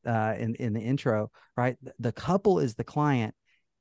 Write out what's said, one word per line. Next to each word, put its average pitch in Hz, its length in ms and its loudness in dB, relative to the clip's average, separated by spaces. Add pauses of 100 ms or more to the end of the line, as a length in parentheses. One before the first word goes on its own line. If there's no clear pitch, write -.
uh, 110 320 0
in, 113 180 -4
in 113 180 -4
the 113 80 -4
intro, 113 500 0 (240)
right? 123 280 0
Th-, - 160 -18
the 117 120 -2
couple 185 480 2
is 127 160 0
the 117 80 -6
client, 139 500 0 (480)